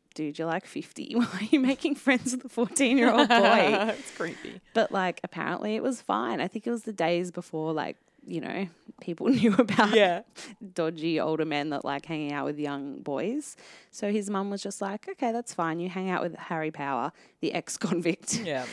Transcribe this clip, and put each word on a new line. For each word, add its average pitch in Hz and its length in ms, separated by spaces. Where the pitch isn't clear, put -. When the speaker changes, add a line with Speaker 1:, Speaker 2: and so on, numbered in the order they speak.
Speaker 1:
"Dude, 151 240
you're, 160 100
like, 165 200
fifty. - 460
<laughs> - 20
Why 233 100
are 185 240
you 302 100
making 262 360
friends 254 360
with 254 140
a 247 40
fourteen-year-old 247 800
boy?" 233 80
Speaker 2:
<laughs> 233 40
That's 220 720
creepy. - 500
Speaker 1:
But, 226 160
like, 180 320
apparently 180 520
it 220 80
was 254 180
fine. 214 400
I 165 60
think 214 200
it 233 40
was 233 120
the 226 100
days 175 380
before, 160 420
like, 101 240
you 170 140
know, - 260
people - 260
<laughs> 151 120
knew 208 160
about 208 400
Speaker 2:
Yeah. 190 260
Speaker 1:
dodgy 160 460
older 156 260
men 151 240
that 143 160
like 143 200
hanging 151 260
out 143 140
with 147 140
young 143 420
boys. 185 540
So 208 200
his 208 180
mum 202 200
was 202 120
just 202 200
like, 202 260
"Okay, 262 240
that's 240 220
fine. 165 260
You 175 100
hang 185 200
out 175 120
with 165 140
Harry 160 360
Power, 139 400
the - 120
ex-convict." 170 880
Speaker 2:
Yeah, 143 320